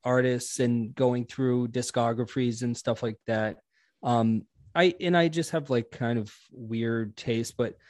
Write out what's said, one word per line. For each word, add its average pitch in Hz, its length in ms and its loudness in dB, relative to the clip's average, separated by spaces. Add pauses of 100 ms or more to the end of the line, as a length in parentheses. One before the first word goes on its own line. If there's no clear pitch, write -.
artists 127 560 0
and 120 340 0
going 123 320 2
through 123 440 0
discographies 120 920 -2
and 120 140 -2
stuff - 280 -4
like 110 140 -4 (100)
that. 107 300 0 (460)
Um, 113 400 2 (320)
I, 175 240 4
and 175 160 2
I 170 140 6
just 160 220 -4
have, 151 180 -4
like, 120 220 0
kind 120 280 -2
of 104 140 -8 (180)
weird 113 680 -4
taste, 117 400 -4
but, 117 180 -2 (140)